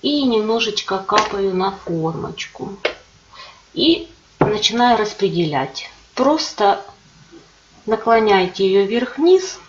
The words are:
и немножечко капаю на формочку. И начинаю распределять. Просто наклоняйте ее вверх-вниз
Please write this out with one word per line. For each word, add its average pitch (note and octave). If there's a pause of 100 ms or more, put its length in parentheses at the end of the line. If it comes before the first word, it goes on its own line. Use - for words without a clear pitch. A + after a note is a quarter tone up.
и D4
немножечко A3
капаю G3
на F#3+
формочку. E3 (960)
И D#4+ (300)
начинаю A#3
распределять. E3 (280)
Просто B3+ (1000)
наклоняйте G#3
ее G3
вверх-вниз C#4